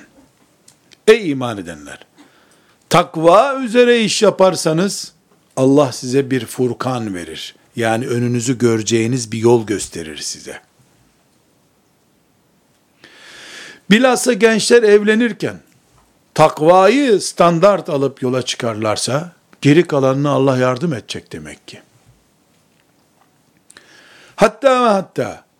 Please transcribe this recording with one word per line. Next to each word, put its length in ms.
Ey 240
iman 260
edenler! 480
Takva 760
üzere 400
iş 180
yaparsanız 920
Allah 320
size 400
bir 140
furkan 680
verir. 400
Yani 320
önünüzü 500
göreceğiniz 760
bir 60
yol 280
gösterir 520
size. 440
Bilhassa 420
gençler 500
evlenirken 760
takvayı 880
standart 680
alıp 320
yola 200
çıkarlarsa 920
geri 260
kalanına 420
Allah 280
yardım 360
edecek 380
demek 360
ki. 120
Hatta 500
ve 40
hatta 560